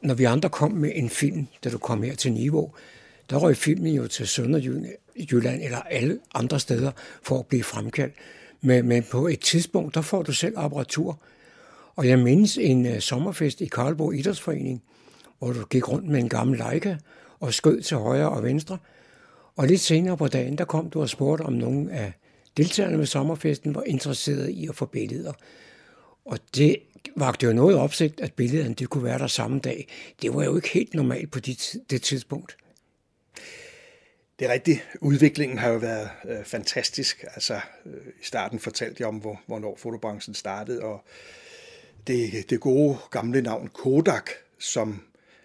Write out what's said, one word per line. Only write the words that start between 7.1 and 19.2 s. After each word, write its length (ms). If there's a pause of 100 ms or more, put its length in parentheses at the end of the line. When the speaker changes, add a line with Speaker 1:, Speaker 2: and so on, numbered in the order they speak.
Speaker 1:
for 160
at 80
blive 160
fremkaldt. 520 (460)
Men, 280
men 220
på 160
et 140
tidspunkt, 540
der 60
får 220
du 100
selv 240
apparatur. 640 (760)
Og 120
jeg 100
mindes 400
en, 280
øh, 140
sommerfest 600
i 60
Karlbo 460
Idrætsforening, 680 (560)
hvor 140
du 120
gik 240
rundt 200
med 120
en 80
gammel 300
Leica 380 (440)
og 140
skød 260
til 160
højre 320
og 140
venstre. 360 (800)